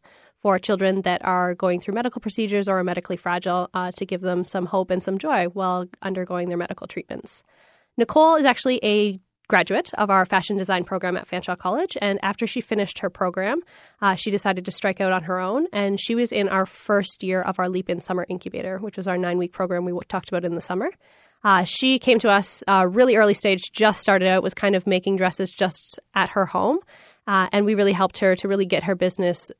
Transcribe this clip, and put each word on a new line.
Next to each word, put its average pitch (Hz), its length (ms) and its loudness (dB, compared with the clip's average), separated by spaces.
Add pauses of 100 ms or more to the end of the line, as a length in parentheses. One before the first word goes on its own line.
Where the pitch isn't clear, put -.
(420)
for 190 180 2
children 190 420 0
that 180 220 -2
are 180 320 0
going 180 240 0
through 196 140 -6
medical 240 260 -4
procedures 202 480 -2
or 190 100 2
are 180 60 0
medically 180 320 -4
fragile, 180 580 -2
uh, 180 220 -4
to 196 100 -6
give 180 140 -6
them 180 240 -2
some 180 220 -4
hope 185 260 -2
and 185 100 -2
some 190 160 -4
joy 233 280 0
while 180 400 -2 (160)
undergoing 180 480 -6
their 175 80 -4
medical - 280 -8
treatments. - 560 -12 (540)
Nicole 311 400 6
is 302 80 2
actually 254 400 2
a 208 340 0 (280)
graduate 202 520 2
of 208 100 0
our 190 160 4
fashion 190 320 0
design 185 280 -2
program 180 340 -4
at - 100 -10
Fanshawe 180 300 -6
College, 269 420 -4
and 202 220 -2
after 202 240 -2
she 214 160 -6
finished 208 380 -4
her 185 100 -4
program, 190 500 -2 (400)
uh, 196 140 2
she - 160 -4
decided 190 340 0
to 185 60 -8
strike 196 320 -2
out 185 100 2
on 185 100 0
her 185 160 -4
own, 214 320 -2
and 202 300 -2
she - 140 -2
was 233 180 0
in 202 160 0
our 190 160 2
first - 580 -2
year 185 200 -2
of 190 160 -4
our 180 100 0
Leap 185 220 -4
In 175 100 -2
Summer 180 300 -4
Incubator, 185 480 -8
which 202 180 -10
was 185 100 -8
our 180 120 -2
nine-week 175 340 -2
program 180 320 -2
we 185 60 -4
w-, 180 180 -4
talked - 220 -6
about 180 160 -2
in 170 80 -2
the 165 80 -6
summer. 202 280 -4 (540)
Uh, 190 180 6
she 262 360 2
came 233 200 4
to 226 120 4
us, 202 360 2
uh, 190 220 4
really 233 280 4
early 208 180 6
stage, 190 260 2 (100)
just 214 300 2
started 190 280 4
out, 185 140 4
was 185 120 -2
kind 202 200 0
of 185 120 0
making 190 300 0
dresses 185 340 0
just - 500 -4 (140)
at 196 160 0
her 190 160 0
home, 208 320 0 (480)
uh, 190 260 2
and 208 140 4
we 220 80 2
really 196 180 4
helped 185 280 0
her 190 160 4
to 196 120 -6
really 196 180 0
get - 180 0
her 190 100 0
business 180 640 -2